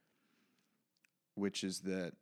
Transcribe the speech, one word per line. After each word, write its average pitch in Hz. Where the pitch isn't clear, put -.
which 98
is 95
that 92